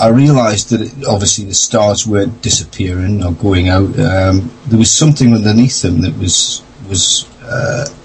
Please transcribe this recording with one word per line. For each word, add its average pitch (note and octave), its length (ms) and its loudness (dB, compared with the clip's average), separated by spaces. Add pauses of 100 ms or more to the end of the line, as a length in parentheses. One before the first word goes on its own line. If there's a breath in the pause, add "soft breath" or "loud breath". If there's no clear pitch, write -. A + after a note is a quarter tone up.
I A2+ 80 4
realised A#2+ 600 2
that A2+ 100 0
it, - 260 -10
obviously G#2 380 -2
the F#2+ 100 -8
stars G#2 500 0
weren't G#2 380 -2
disappearing F#2+ 800 -4
or F2 80 -2
going F2+ 380 0
out. F#2+ 320 0
Um, F#2+ 500 0 (160)
there A2 140 4
was A2+ 100 2
something D3 420 4
underneath A2 480 2
them - 200 0
that F#2 180 -2
was, - 460 -4 (240)
was, F#2+ 360 -2 (200)
uh, - 420 -4 (180)